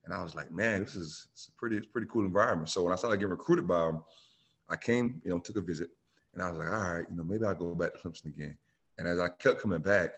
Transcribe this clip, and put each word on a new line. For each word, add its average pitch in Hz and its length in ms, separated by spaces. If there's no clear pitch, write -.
and 85 80
I 95 100
was 82 100
like, 78 180
"Man, 101 320
this - 120
is, 82 380
it's - 160
a - 20
pretty, 113 260
it's - 80
a - 40
pretty 113 220
cool 107 140
environment." 92 440
So 95 120
when 87 120
I - 20
started 110 220
getting 98 120
recruited 165 380
by 85 220
him, 80 120
I 87 60
came, 120 480
you 95 60
know, 87 100
took 107 180
a 98 40
visit, 85 280
and 90 80
I 90 80
was 82 100
like, 82 100
"All 95 240
right, 85 160
you 87 80
know, 82 60
maybe 107 220
I'll 98 100
go 85 200
back 85 180
to - 60
Clemson - 280
again." 73 300
And 87 100
as 87 120
I 87 80
kept - 340
coming 87 200
back 92 360